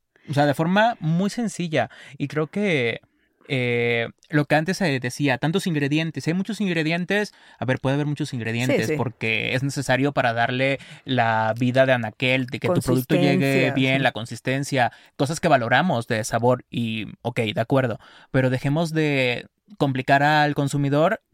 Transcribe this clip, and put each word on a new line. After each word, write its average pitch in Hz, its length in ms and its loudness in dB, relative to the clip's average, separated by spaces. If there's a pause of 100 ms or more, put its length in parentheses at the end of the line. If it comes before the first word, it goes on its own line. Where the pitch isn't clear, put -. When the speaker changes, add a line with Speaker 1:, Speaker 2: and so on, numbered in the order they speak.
(280)
Speaker 1:
O 139 60 -6
sea, 147 120 4
de 143 80 2
forma 202 460 2
muy 170 300 0
sencilla. 170 600 -4 (260)
Y 143 120 -4
creo 151 200 -4
que, 160 520 -2 (500)
eh, 120 600 0 (180)
lo 147 160 2
que 151 120 2
antes 160 200 0
se 143 240 0
decía, 123 380 -2
tantos 165 280 -2
ingredientes, 151 600 -2
hay 160 60 -2
muchos 196 260 -4
ingredientes. 175 720 -2 (260)
A - 60 -6
ver, 123 160 -2
puede 135 140 0
haber 147 120 0
muchos 147 280 -4
ingredientes 117 520 0
Speaker 2:
Sí, 151 60 -2
sí. - 60 0
Speaker 1:
porque 113 560 -2
es 127 80 -2
necesario 139 500 0
para 123 220 0
darle 127 440 0 (280)
la 113 520 0
vida 127 280 4
de 131 80 4
anaquel, 127 520 -2
de 120 140 -8
que - 80 -2
tu 180 140 0
producto 127 320 0
llegue 139 240 4
Speaker 2:
Consistencia, 135 360 2
Speaker 1:
bien, 135 220 2
Speaker 2:
sí. 135 60 0
Speaker 1:
la - 100 0
consistencia, 127 800 -2 (240)
cosas 135 240 -2
que 175 80 0
valoramos 131 600 4
de 110 160 -2
sabor 120 460 0
y, 110 360 -4 (160)
ok, 117 180 -4 (140)
de 113 60 -4
acuerdo. 127 380 0 (320)
Pero 131 200 2
dejemos 147 420 -2
de 139 540 0 (320)
complicar 139 440 2
al 147 320 4
consumidor 143 680 2 (120)